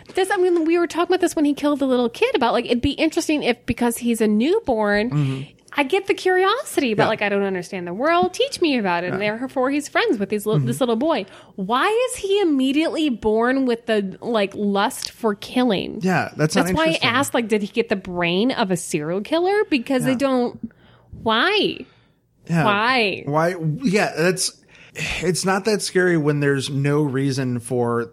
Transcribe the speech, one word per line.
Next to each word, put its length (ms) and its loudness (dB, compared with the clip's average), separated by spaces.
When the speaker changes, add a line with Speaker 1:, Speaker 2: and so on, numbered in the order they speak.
Speaker 1:
This, 160 0
I 60 0
mean, 280 4
we 120 4
were 100 2
talking 260 0
about 80 2
this 140 0
when 100 2
he 80 2
killed 260 0
the 80 0
little 220 2
kid 260 0
about, 180 2
like, 120 0
it'd 160 0
be 100 0
interesting 520 0
if, 220 -2
because 320 -2
he's 240 -2
a 60 4
newborn, 840 2
Speaker 2:
Mm-hmm. 320 0
Speaker 1:
I 60 2
get 240 0
the 80 0
curiosity 800 0
about, 100 2
Speaker 2:
Yeah. 60 2
Speaker 1:
like, 120 -2
"I 80 0
don't 140 0
understand 420 -6
the 80 -8
world. 400 0
Teach 260 -4
me 200 2
about 240 0
it." 100 -4
And 80 -4
Speaker 2:
Yeah. 160 -2
Speaker 1:
therefore 320 -2
he's 180 -2
friends 300 0
with 120 -4
these 180 -4
li-, 80 2
Speaker 2:
Mm-hmm. 100 2
Speaker 1:
this 140 -2
little 160 2
boy. 320 -2
Why 280 -2
is 80 -8
he 240 0
immediately 680 2
born 580 0
with 180 -2
the, 340 -2
like, 360 0
lust 560 -2
for 240 -2
killing? 640 -2
Speaker 2:
Yeah, 340 0
that's 200 0
not 100 2
Speaker 1:
That's 100 0
why 100 2
I 20 2
Speaker 2:
interesting. 220 0
Speaker 1:
asked, 260 0
like, 120 0
did 140 0
he 60 -2
get 220 -2
the 60 0
brain 540 0
of 220 -2
a 60 4
serial 440 -4
killer? 380 0
Because 360 0
they 80 2
Speaker 2:
Yeah. 40 0
Speaker 1:
don't, 420 0
why? 560 0
Speaker 2:
Yeah. 160 2
Speaker 1:
Why? 600 2
Speaker 2:
Why? 300 0
Yeah, 340 2
that's, 460 0
it's 240 -2
not 200 0
that 160 0
scary 360 2
when 220 2
there's 300 2
no 340 0
reason 560 -2
for 540 -2